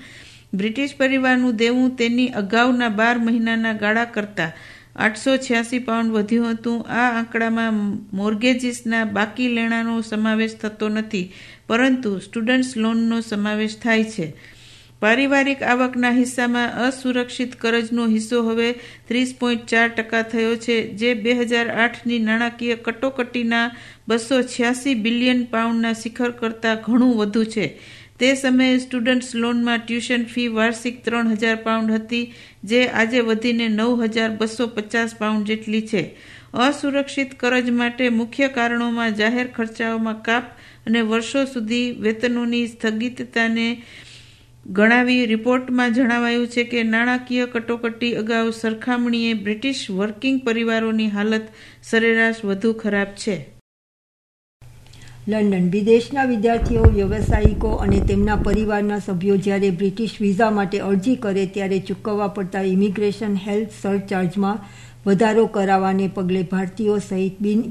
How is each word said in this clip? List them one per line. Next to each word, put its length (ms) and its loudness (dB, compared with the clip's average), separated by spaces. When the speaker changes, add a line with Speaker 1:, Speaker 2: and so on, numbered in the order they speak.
Speaker 1:
બ્રિટિશ 440 -2
પરિવારનું 580 2
દેવું 400 2
તેની 320 2
અગાઉના 600 2
બાર 280 2
મહિનાના 560 0
ગાળા 320 0
કરતાં 460 -4
આઠસો 420 0
છ્યાસી 420 -2
પાઉન્ડ 320 -2
વધ્યું 400 0
હતું. 380 -4
આ 280 0
આંકડામાં 880 -2
મોર્ગેજીસના 880 0
બાકી 420 -2
લેણાનો 540 0
સમાવેશ 540 0
થતો 340 -4
નથી, 440 -4
પરંતુ 520 2
સ્ટુડન્ટ્સ 580 -2
લોનનો 440 0
સમાવેશ 600 -4
થાય 220 2
છે. 300 -6
પારિવારિક 640 2
આવકના 480 2
હિસ્સામાં 760 0
અસુરક્ષિત 680 -2
કરજનો 520 0
હિસ્સો 360 0
હવે 280 0
ત્રીસ 320 0
પોઇન્ટ 260 0
ચાર 220 4
ટકા 340 -2
થયો 340 0
છે, 320 0
જે 260 0
બે 200 0
હજાર 360 0
આઠની 500 -2
નાણાકીય 560 0
કટોકટીના 960 -2
બસો 340 2
છ્યાસી 540 0
બિલિયન 480 2
પાઉન્ડના 500 0
શિખર 380 -4
કરતાં 440 -2
ઘણું 420 4
વધુ 260 2
છે. 360 -4
તે 160 4
સમયે 420 4
સ્ટુડન્ટ્સ 580 -2
લોનમાં 420 0
ટ્યુશન 460 -2
ફી 240 -2
વાર્ષિક 580 -2
ત્રણ 220 0
હજાર 280 0
પાઉન્ડ 360 0
હતી, 420 -2
જે 240 4
આજે 320 2
વધીને 480 2
નવ 360 2
હજાર 260 0
બસો 380 -2
પચાસ 520 -4
પાઉન્ડ 260 0
જેટલી 360 -2
છે. 340 -4
અસુરક્ષિત 840 -2
કરજ 300 2
માટે 400 0
મુખ્ય 380 0
કારણોમાં 680 -2
જાહેર 320 0
ખર્ચાઓમાં 760 -4
કાપ 220 0
અને 140 2
વર્ષો 440 0
સુધી 460 -2
વેતનોની 760 -2
સ્થગિતતાને 1120 -2
ગણાવી. 540 4
રિપોર્ટમાં 680 2
જણાવાયું 540 2
છે 160 0
કે 200 -2
નાણાકીય 600 0
કટોકટી 680 -4
અગાઉ 380 0
સરખામણીએ 840 -2
બ્રિટિશ 560 -4
વર્કિંગ 520 -2
પરિવારોની 680 0
હાલત 380 -2
સરેરાશ 520 2
વધુ 280 0
ખરાબ 340 -2
છે. 380 -6
Speaker 2:
લંડન. 420 2
વિદેશના 540 4
વિદ્યાર્થીઓ, 600 2
વ્યવસાયિકો 840 4
અને 300 2
તેમના 360 2
પરિવારના 640 0
સભ્યો 380 0
જ્યારે 320 0
બ્રિટિશ 420 -2
વિઝા 300 2
માટે 280 0
અરજી 360 0
કરે 300 -2
ત્યારે 340 -2
ચૂકવવા 480 -4
પડતા 340 -6
ઇમિગ્રેશન 720 0
હેલ્થ 340 -2
સરચાર્જમાં 800 -2
વધારો 400 4
કરાવાને 600 2
પગલે 360 0
ભારતીયો 540 0
સહિત 440 -2
બિન 300 2